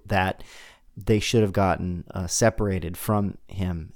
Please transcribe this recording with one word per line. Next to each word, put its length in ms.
that 380
they 240
should 220
have 120
gotten, 580
uh, 140
separated 720
from 400
him 480